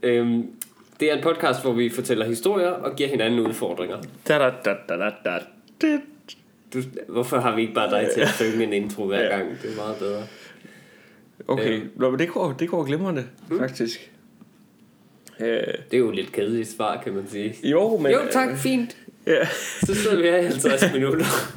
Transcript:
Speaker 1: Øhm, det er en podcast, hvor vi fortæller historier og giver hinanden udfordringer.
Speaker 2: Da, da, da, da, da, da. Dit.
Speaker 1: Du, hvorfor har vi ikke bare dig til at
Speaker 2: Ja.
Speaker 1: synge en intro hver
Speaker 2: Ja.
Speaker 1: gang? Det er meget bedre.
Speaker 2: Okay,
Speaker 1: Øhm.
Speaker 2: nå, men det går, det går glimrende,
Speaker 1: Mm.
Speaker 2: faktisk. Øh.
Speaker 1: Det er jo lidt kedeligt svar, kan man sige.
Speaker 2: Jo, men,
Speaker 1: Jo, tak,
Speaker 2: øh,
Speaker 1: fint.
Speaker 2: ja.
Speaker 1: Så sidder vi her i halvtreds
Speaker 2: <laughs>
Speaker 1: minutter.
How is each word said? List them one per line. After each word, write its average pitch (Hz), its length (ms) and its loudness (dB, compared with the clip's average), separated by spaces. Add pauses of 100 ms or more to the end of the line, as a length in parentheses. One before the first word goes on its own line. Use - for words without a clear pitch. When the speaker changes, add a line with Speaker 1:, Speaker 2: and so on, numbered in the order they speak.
Speaker 1:
Øhm, 120 440 2 (540)
det 151 120 4
er 147 40 0
en 135 60 -4
podcast, 160 400 2
hvor 131 100 2
vi 117 160 2
fortæller 120 380 0
historier 175 420 2
og 135 280 -4
giver 139 120 0
hinanden 120 320 2
udfordringer. 95 560 -2 (320)
Speaker 2:
Da, 151 100 4
da, 131 120 4 (140)
da, 98 100 2 (140)
da, 85 80 -2
da, 98 140 0 (140)
da. 87 140 -2 (440)
Dit. 302 180 2 (720)
Speaker 1:
Du, 131 40 0 (300)
hvorfor 127 300 0
har 120 180 2
vi 113 60 2
ikke 110 120 -2
bare 107 160 2
dig 104 240 2
til 113 60 2
at 107 60 4
Speaker 2:
Ja. 104 60 2 (180)
Speaker 1:
synge 113 160 2
en 104 60 -2
intro 101 340 -2
hver 101 140 0
Speaker 2:
Ja. 104 160 2
Speaker 1:
gang? 95 120 -2 (140)
Det 110 100 -6
er 110 40 -8
meget 107 220 -6
bedre. 101 240 -4 (1300)
Speaker 2:
Okay, 110 320 0
Speaker 1:
Øhm. 107 160 -10
Speaker 2:
nå, 127 140 2
men 131 80 -2
det 170 100 2
går, 170 240 -2
det 160 160 -4
går 170 160 -2
glimrende, 151 400 -2 (260)
Speaker 1:
Mm. 170 80 -2
Speaker 2:
faktisk. 127 520 -4 (1300)
Øh. 113 60 -2 (440)
Speaker 1:
Det - 40 -4
er 123 40 4
jo 117 120 4
lidt 95 220 -6
kedeligt 110 360 -2
svar, 104 360 -4
kan 101 100 -6
man 98 140 -4
sige. 107 360 -6
Speaker 2:
Jo, 190 320 4
men, 156 160 4
Speaker 1:
Jo, 247 60 6 (120)
tak, 254 200 2
Speaker 2:
øh, 139 60 -4
Speaker 1:
fint. 247 400 -2 (300)
Speaker 2:
ja. 160 200 4 (400)
Speaker 1:
Så 196 80 0
sidder 208 220 2
vi 170 60 2
her 175 140 6
i 175 80 4
halvtreds 135 460 2
Speaker 2:
<laughs> 143 40 -4
Speaker 1:
minutter. 139 300 2 (320)